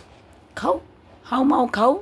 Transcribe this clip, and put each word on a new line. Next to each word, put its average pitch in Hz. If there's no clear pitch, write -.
খাও, 330
হাউ 254
মাউ 254
খাও। 226